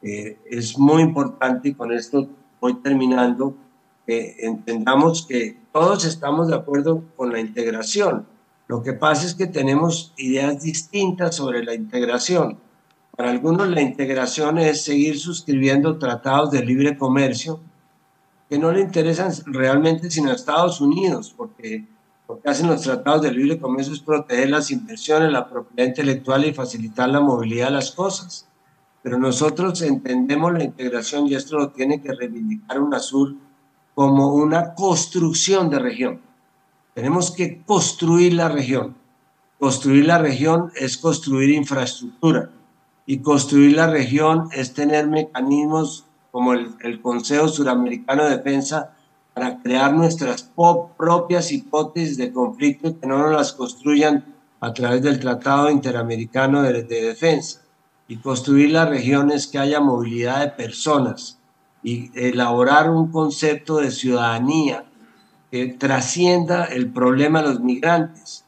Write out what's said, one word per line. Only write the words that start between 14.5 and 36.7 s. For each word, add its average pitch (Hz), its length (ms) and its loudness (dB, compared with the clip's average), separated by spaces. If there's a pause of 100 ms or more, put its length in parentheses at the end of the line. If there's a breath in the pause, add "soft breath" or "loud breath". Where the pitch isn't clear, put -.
es 156 280 2
seguir 147 340 0
suscribiendo 147 800 0
tratados 143 540 -2
de 131 120 0
libre 139 340 0
comercio 135 640 -2 (880)
que 147 80 -2
no 160 140 2
le 185 80 2
interesan 170 540 0 (140)
realmente 147 640 2
sino 151 200 -2
a 127 60 0
Estados 156 440 0
Unidos, 143 560 0
porque 110 500 -12 (440)
lo 113 100 -12
que 143 100 -6
hacen 143 180 0
los 156 160 2
tratados 131 380 0
de 147 100 0
libre 139 280 0
comercio 135 340 -4
es 143 60 -10
proteger 135 500 0
las 147 200 0
inversiones, 143 640 0
la 123 180 -2
propiedad 123 380 -4
intelectual 139 580 0
y 147 80 -2
facilitar 120 560 -4
la 143 100 2
movilidad 120 480 0
de 135 40 0
las 139 200 -2
cosas. 180 560 -8 (540)
Pero 123 160 -4
nosotros 151 640 0
entendemos 139 720 0
la 160 120 0
integración, 127 640 -4
y 139 80 0
esto 151 220 -6
lo 139 120 0
tiene 139 320 -2
que 139 100 -10
reivindicar 117 720 -6
unasur, 139 540 0 (600)
como 139 380 4
una 156 420 2
construcción 180 960 0
de 139 100 0
región. 123 420 -4 (720)